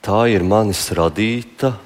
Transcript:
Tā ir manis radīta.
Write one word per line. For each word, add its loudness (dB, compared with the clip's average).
Tā 4
ir 2
manis 2
radīta. -2